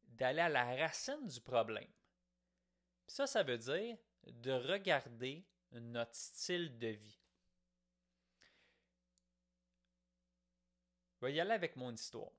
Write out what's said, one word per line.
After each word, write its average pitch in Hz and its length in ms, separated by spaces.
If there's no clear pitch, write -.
d'aller 127 380
à 170 80
la 127 260
racine 220 540
du 123 120
problème. 110 520
Ça, 277 220
ça 208 160
veut 123 140
dire 180 380
de 120 260
regarder 135 960
notre 117 460
style 170 640
de 113 100
vie. 107 340
Je 127 120
vais 139 80
y 160 60
aller 196 120
avec 175 240
mon 127 160
histoire. - 460